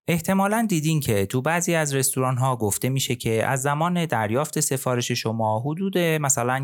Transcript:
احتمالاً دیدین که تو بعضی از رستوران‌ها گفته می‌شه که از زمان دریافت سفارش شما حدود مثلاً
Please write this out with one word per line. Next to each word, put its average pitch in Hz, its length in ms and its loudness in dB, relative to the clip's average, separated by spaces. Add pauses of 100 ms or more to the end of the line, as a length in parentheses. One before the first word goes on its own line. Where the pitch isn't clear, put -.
احتمالاً 196 600 0
دیدین 160 320 2
که 101 260 2
تو 127 160 -2
بعضی 170 320 0
از 151 200 0
رستوران‌ها 131 640 0
گفته 110 320 0
می‌شه 131 280 0
که 113 300 0
از 131 160 0
زمان 160 440 0
دریافت 123 540 0
سفارش 127 520 -2
شما 110 480 0
حدود 180 380 -4
مثلاً 139 640 0